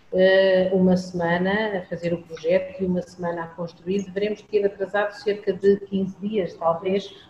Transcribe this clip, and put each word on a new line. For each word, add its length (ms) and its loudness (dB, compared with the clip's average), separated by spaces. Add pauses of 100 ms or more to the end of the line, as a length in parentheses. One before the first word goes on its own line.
(140)
eh, 600 6
uma 240 4
semana 840 -2
a 40 -8
fazer 300 -6
o 80 -4
projeto 600 -2
e 20 -2
uma 160 -2
semana 420 -6
a 40 -12
construir. 560 -6
Deveremos 380 -6
ter 240 0
atrasado 480 -2
cerca 400 -4
de 240 4
quinze 420 -4
dias, 340 -4
talvez, 580 -2 (180)